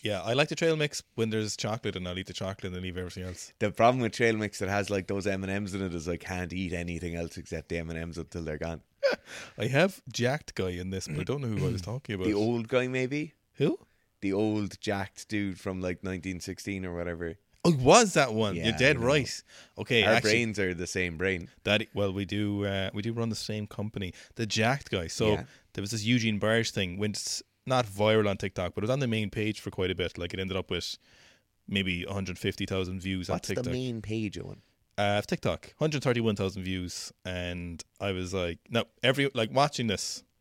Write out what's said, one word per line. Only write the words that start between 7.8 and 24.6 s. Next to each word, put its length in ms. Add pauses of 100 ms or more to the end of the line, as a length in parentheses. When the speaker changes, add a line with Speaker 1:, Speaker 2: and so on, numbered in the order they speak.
Speaker 2:
and 80
M's 200
until 240
they're 160
gone. 220 (400)
Speaker 1:
<laughs> 380
I 80
have 440
Jacked 460
Guy 140
in 200
this, 160
but 140
I 40
don't 180
know 60
who 200
I 40
was 100
talking 340
about. 100
Speaker 2:
The 80
old 320
guy, 220
maybe? 460 (200)
Speaker 1:
Who? 240 (440)
Speaker 2:
The 100
old 480
jacked 480
dude 320
from, 200
like, 220
nineteen 380
sixteen 440
or 120
whatever. 400 (280)
Speaker 1:
Oh, 80
it 60
was 360
that 180
one. 240
Speaker 2:
Yeah, 120
Speaker 1:
You're 100
dead 180
Speaker 2:
I 40
know. 60
Speaker 1:
right. 360 (360)
Okay, 240
Speaker 2:
Our 120
Speaker 1:
actually, 160
Speaker 2:
brains 280
are 140
the 140
same 320
brain. 300 (160)
Speaker 1:
that, 300
well, 180
we 120
do, 400
uh, 300
we 80
do 100
run 160
the 80
same 300
company. 480 (220)
The 100
Jacked 440